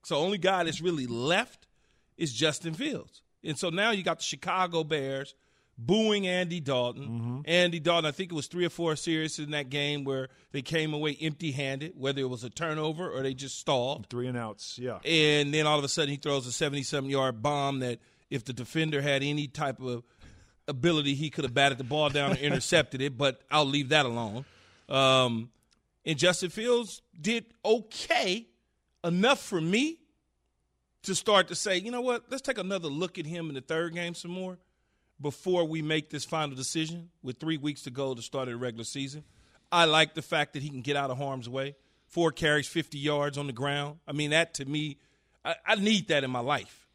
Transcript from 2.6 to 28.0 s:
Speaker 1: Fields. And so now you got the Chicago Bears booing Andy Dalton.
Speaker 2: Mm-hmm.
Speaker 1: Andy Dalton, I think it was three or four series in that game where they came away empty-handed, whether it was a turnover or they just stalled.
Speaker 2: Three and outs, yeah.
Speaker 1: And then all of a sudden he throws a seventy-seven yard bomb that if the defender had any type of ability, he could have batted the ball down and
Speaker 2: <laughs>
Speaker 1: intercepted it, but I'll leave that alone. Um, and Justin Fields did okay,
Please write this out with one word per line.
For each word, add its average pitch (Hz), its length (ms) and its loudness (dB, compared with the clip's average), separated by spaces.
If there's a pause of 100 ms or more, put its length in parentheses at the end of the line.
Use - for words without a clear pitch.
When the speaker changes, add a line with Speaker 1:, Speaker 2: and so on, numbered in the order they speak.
Speaker 1:
Fields. 240 480 -6 (220)
And 156 140 -4
so 180 120 -2
now 196 220 2
you 196 120 -2
got 170 160 0
the - 40 -6
Chicago 175 600 -2
Bears 139 520 -4 (420)
booing 202 480 4
Andy 180 360 -2
Dalton. 123 420 -2
Speaker 2:
Mm-hmm. 117 420 -6
Speaker 1:
Andy 170 340 2
Dalton, 165 260 2
I 151 60 0
think 180 200 -6
it 170 40 -8
was 143 120 -4
three 175 180 0
or 165 40 0
four 165 260 -2
series 156 440 -2
in 151 120 -8
that 143 180 -4
game 143 360 -2
where 131 240 -4 (220)
they 147 100 -4
came 156 320 -2
away 151 260 -2
empty-handed, 147 760 -4
whether 139 240 -2
it 131 80 -2
was 123 160 -8
a 117 40 -8
turnover 156 640 -4
or 135 120 -4
they 135 100 -2
just 135 260 -10
stalled. 131 500 -2
Speaker 2:
Three 123 180 -4
and 123 100 -4
outs, 110 420 -10
yeah. 123 240 -6
Speaker 1:
And 147 500 4
then 156 140 2
all 151 100 4
of 143 60 2
a 139 60 -4
sudden 147 220 0
he 143 60 -2
throws 139 300 -2
a 120 40 -8
seventy-seven 139 580 -2
yard 131 320 0
bomb 139 380 0
that 123 200 -4 (300)
if 139 160 -4
the 131 80 -8
defender 147 480 -2
had 139 200 2
any 147 260 0
type 139 340 -4
of 123 220 -6 (640)
ability, 143 480 2
he 147 140 -2
could 147 140 -4
have 123 100 -2
batted 139 240 6
the 135 60 -8
ball 147 260 2
down 143 220 2
and 131 80 0
Speaker 2:
<laughs> - 20 -4
Speaker 1:
intercepted 143 600 2
it, 135 160 -4
but 135 240 0 (100)
I'll 151 140 4
leave 139 240 0
that 147 160 6
alone. 117 400 -4 (420)
Um, 127 640 4 (560)
and 160 120 -2
Justin 175 340 2
Fields 233 500 0 (180)
did 226 260 0 (200)
okay, 226 840 2 (560)